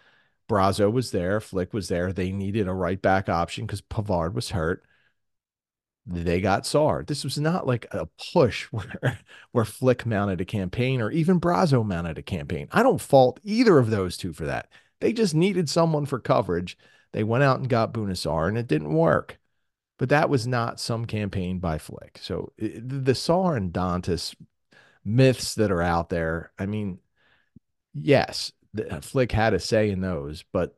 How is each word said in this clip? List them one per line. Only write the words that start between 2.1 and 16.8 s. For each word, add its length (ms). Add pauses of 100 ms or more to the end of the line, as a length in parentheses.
They 200
needed 360
a 60
right 280
back 280
option 380
'cause 140
Pavard 520
was 160
hurt. 340 (1200)
They 360
got 220
Sarr. 420
This 180
was 140
not 280
like 260
a 160 (260)
push 300
<laughs> 80
where, 480 (320)
where 140
Flick 400
mounted 360
a 40
campaign 560
or 100
even 280
Brazzo 460
mounted 320
a 60
campaign. 480
I 120
don't 180
fault 420
either 340
of 120
those 280
two 160
for 120
that. 240 (300)
They 140
just 220
needed 340
someone 360
for 140
coverage. 580 (360)